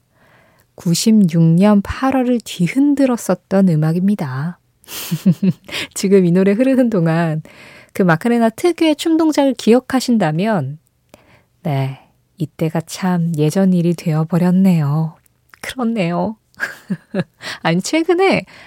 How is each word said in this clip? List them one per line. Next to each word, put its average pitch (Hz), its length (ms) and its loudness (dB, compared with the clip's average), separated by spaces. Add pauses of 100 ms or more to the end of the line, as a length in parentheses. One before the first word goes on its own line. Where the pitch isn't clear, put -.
(760)
구십육 170 680 2
년 196 380 4
팔월을 254 640 -2
뒤흔들었었던 240 1200 0
음악입니다. 160 880 -2 (280)
<laughs> - 1080 -4
지금 196 320 2
이 170 60 2
노래 190 220 2
흐르는 254 360 2
동안 165 540 -2 (480)
그 - 120 -2
마카레나 226 480 2
특유의 330 440 0
춤 320 220 0
동작을 294 360 2
기억하신다면, 202 1200 0 (880)
네, 135 360 -4 (380)
이때가 160 480 -4
참 175 520 -2
예전 185 360 2
일이 175 200 0
되어버렸네요. 160 1200 0 (420)
그렇네요. 214 800 -4 (200)
<laughs> - 680 -8 (360)
아니, 170 200 0
최근에 330 640 0 (220)